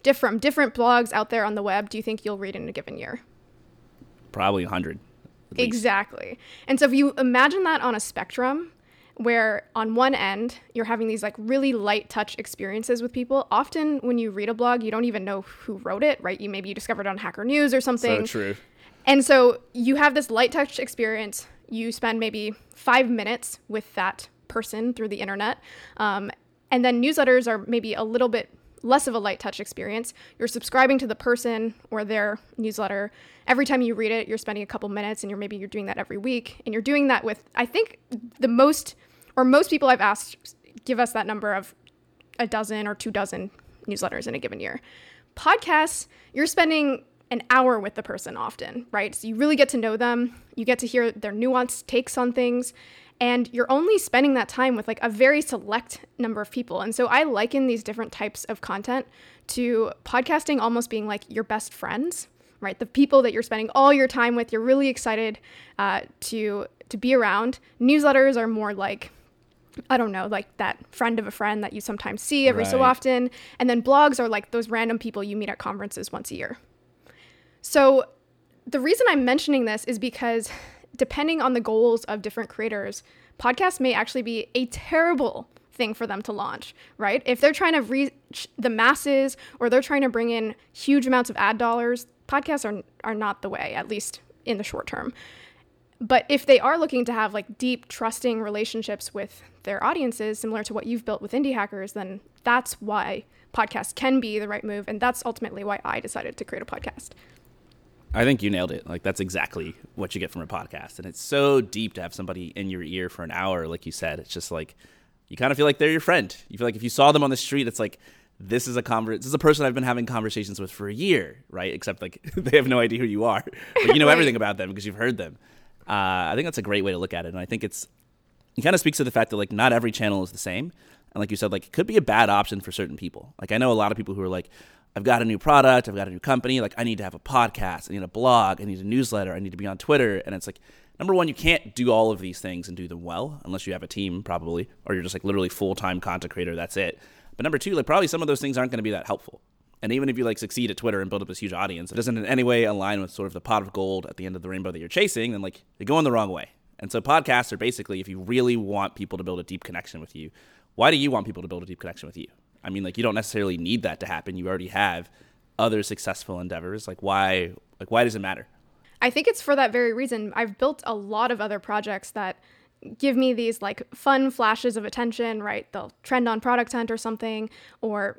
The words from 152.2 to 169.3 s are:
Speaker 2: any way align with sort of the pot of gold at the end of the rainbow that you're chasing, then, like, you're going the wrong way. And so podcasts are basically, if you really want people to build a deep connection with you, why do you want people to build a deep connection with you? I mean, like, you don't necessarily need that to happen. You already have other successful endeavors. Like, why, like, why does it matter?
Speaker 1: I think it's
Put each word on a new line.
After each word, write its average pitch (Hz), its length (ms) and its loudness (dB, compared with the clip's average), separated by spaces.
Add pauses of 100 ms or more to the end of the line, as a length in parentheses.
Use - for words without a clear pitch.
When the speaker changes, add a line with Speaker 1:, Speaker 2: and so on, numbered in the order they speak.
Speaker 2:
any 127 160 2
way 120 220 4
align 101 360 0
with 92 120 -8
sort 98 160 -8
of 87 40 -10
the 90 80 -12
pot 107 220 0
of 95 100 -12
gold 95 340 -2
at - 120 -14
the 92 80 -10
end 92 100 -8
of 85 60 -12
the 90 80 -12
rainbow 92 220 -6
that 82 80 -12
you're 82 80 -12
chasing, 123 440 0
then, 101 80 -6
like, 95 220 -10 (160)
you're 107 80 -10
going 151 180 4
the 131 80 2
wrong 107 180 2
way. 87 180 -8 (320)
And 101 120 -14
so 117 80 -2
podcasts 131 520 2
are 104 40 -6
basically, 104 440 -4
if 95 80 -10
you 92 100 -12
really 120 380 2
want 101 400 -4
people 95 220 -8
to 92 60 -8
build 90 140 -6
a 87 60 -10
deep 90 200 -12
connection 87 360 -12
with - 160 -18
you, 78 140 -14 (440)
why 127 180 6
do 160 40 4
you 139 140 2
want 107 160 0
people 87 160 -10
to 90 60 -14
build 87 140 -10
a 85 40 -14
deep 87 140 -16
connection 85 280 -14
with - 80 -18
you? 82 100 -12 (380)
I 95 60 -10
mean, 98 140 -4
like, 90 120 -6
you 113 80 -2
don't 110 120 2
necessarily 101 400 -2
need 90 260 -2
that 85 180 -6
to 87 60 -8
happen. 85 300 -8
You 90 120 -8
already 90 200 -6
have 90 400 0 (500)
other 110 260 2
successful 98 560 -8
endeavors. 90 480 -10
Like, 92 140 -14
why, 95 500 2 (280)
like, 95 100 -14
why 117 140 6
does 113 120 0
it 101 40 -6
matter? 95 260 -8 (560)
Speaker 1:
I 247 80 2
think 294 180 0
it's 440 140 0